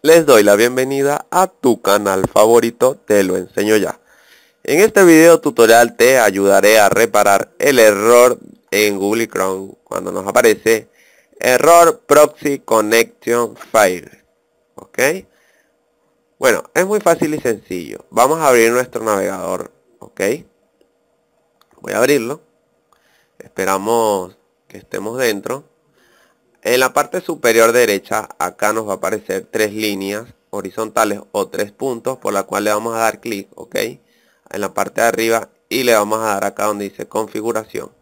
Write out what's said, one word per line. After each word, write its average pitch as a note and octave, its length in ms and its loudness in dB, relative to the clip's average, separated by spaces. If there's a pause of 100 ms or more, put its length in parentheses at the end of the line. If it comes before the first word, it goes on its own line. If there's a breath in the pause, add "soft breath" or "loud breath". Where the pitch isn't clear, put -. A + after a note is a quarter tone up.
Les D#3+ 240 4
doy A#2 160 6
la G2+ 140 4
bienvenida C3+ 720 -2
a F#3 160 0
tu B2 340 -2
canal G2 480 -2
favorito, A#2 680 2
Te G#2 260 0
Lo F#2 140 -2
Enseño G#2 400 -2
Ya. F2+ 240 -4 (640 soft breath)
En D3+ 160 -2
este G3+ 240 2
video E3 360 6
tutorial A#2 560 4
te B2+ 220 4
ayudaré G2 640 2
a G2+ 80 4
reparar G2+ 720 0
el C3+ 180 2
error A#2 600 4 (340)
en G#2 260 -2
Google G#2 300 -4
Chrome F#2+ 460 -6 (100)
cuando F#2 260 -10
nos F#2+ 160 -8
aparece A2 600 0 (500 soft breath)
error D#3+ 640 4
proxy C#3+ 580 0
connection A2+ 1000 -2
failed. F#2 560 -2 (640)
¿Ok? - 240 -16 (1400)
Bueno, A#2+ 280 0 (100)
es F3+ 100 0
muy G#3 160 -4
fácil E3 320 -2
y D3+ 80 -8
sencillo. F2+ 720 -8
Vamos C3+ 300 0
a D3+ 80 0
abrir A#2 240 4
nuestro A#2+ 320 -4
navegador, F#2+ 680 -6 (300)
¿ok? - 200 -20 (1600)
Voy - 120 -12
a G2+ 60 -4
abrirlo. C3 440 -2 (960)
Esperamos G2 1000 -4 (320)
que G2 100 -20
estemos G#2 380 -12
dentro. A#2+ 480 -6 (960)
En B2 200 -2
la C3 120 0
parte D3 280 -4
superior A2+ 500 0
derecha, G#2+ 580 -2 (120)
acá G#2 320 -4
nos A2 160 -6
va G2 60 -6
a - 20 -8
aparecer F#2+ 520 -8
tres G#2+ 240 -4
líneas G#2 520 -8 (260)
horizontales G#2 680 -6 (100)
o G2 160 -4
tres G2+ 240 -8
puntos, B2+ 480 -8
por G#2 160 -6
la G2 80 -2
cual G2+ 220 -6
le G#2 80 -2
vamos A2+ 240 -6
a - 20 -6
dar A2+ 220 -2
clic, G2+ 340 -12
¿ok? - 220 -16
En - 840 -12
la G2 140 -8
parte - 260 -6
de A2+ 60 2
arriba A2+ 420 -2 (200)
y C3 160 -6
le A#2+ 100 2
vamos G#2+ 240 0
a A2 160 -4
dar G2+ 100 -6
acá G2+ 200 -6
donde G2+ 240 -6
dice - 180 -14
configuración. A2 960 -10